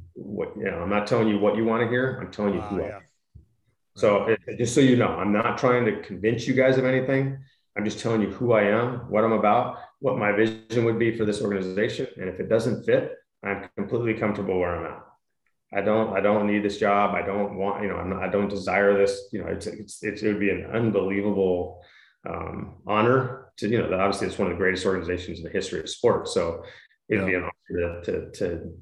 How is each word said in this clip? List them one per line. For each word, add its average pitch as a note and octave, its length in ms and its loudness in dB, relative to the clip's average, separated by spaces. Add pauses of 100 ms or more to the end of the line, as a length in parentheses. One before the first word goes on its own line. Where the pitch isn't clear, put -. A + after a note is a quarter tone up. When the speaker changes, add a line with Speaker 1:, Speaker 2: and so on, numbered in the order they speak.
(140)
Speaker 1:
what, - 420 -8
you G#2 80 -8
know, F2+ 140 -4
I'm F2+ 120 -4
not G#2 160 0
telling A2+ 200 2
you G#2 120 2
what G#2 180 2
you A2+ 80 0
wanna A2+ 240 2
hear. B2+ 320 0
I'm F#2 100 -10
telling G#2 240 -2
you E2+ 60 -2
Speaker 2:
Wow, G#2 80 -8
Speaker 1:
who F#2 140 -4
I D#2 60 -4
Speaker 2:
yeah. G2+ 80 -10
Speaker 1:
am." F#2+ 60 -16 (960)
So G#2 300 4
it, A2+ 140 0 (180)
just A#2 160 -2
so D3+ 60 6
you B2+ 160 8
know, A2 120 4
I'm F#2+ 240 -2
not G#2+ 260 0
trying B2 280 4
to G#2+ 160 -2
convince G#2+ 440 -2
you C3 80 0
guys C3 240 4
of B2+ 60 2
anything. C3+ 540 0 (380)
I'm G#2 80 -4
just G#2+ 140 -4
telling A2+ 220 0
you F#2+ 100 0
who A#2 220 0
I G#2+ 120 6
am, A#2+ 460 0
what G#2+ 140 4
I'm A2+ 80 2
about, G#2+ 460 2 (220)
what B2+ 180 0
my G#2 140 2
vision A2+ 520 2
would A2+ 140 2
be A2+ 180 2
for A2 80 0
this G#2 180 -2
organization. G2+ 640 -2 (100)
And F#2 120 -8
if - 100 -10
it F#2 100 -6
doesn't A#2 360 0
fit, - 320 2 (260)
I'm G2+ 340 -4
completely A2+ 380 -2
comfortable G2+ 440 -2
where F2 180 0
I'm D#2+ 160 -8
at. - 100 -16 (720)
I G2+ 60 -2
don't, G#2+ 340 2
I G2 60 0
don't G#2 260 4
need G#2 160 2
this G2+ 160 -2
job. G2+ 360 4
I F2+ 80 0
don't G2 340 -2
want, G2 260 -2
you G2+ 60 -2
know, F2 80 -4
I'm F2+ 140 -6
not, F#2 120 -4
I F#2+ 60 -2
don't G2+ 200 2
desire G2 500 2
this. - 340 2
You G2 100 -6
know, E2 40 -8
it's, F#2 200 -6
it's, - 360 -12
it's, G#2+ 200 -6
it G#2+ 60 2
would G2 120 0
be G2+ 100 2
an F2+ 160 -4
unbelievable, G2 1160 0 (460)
um, E2+ 580 -10
honor A#2+ 680 2
to, G#2+ 120 -4
you A2+ 100 2
know, E2 100 0
that F#2 100 0
obviously G2 280 0
it's F#2+ 120 -6
one F#2+ 120 0
of F2 40 -4
the F2+ 80 -2
greatest F#2 220 0
organizations F2+ 540 -2
in E2 60 -12
the E2 60 -10
history F2+ 300 -4
of - 80 -10
sports. - 460 0
So E2+ 280 -2 (460)
it'd G2 160 0
be F#2+ 80 0
Speaker 3:
Yeah. F2+ 60 2
Speaker 1:
an F2 60 -4
honor F2 580 -6
to, - 100 -6
to, F2 200 -6
to, E2+ 500 -6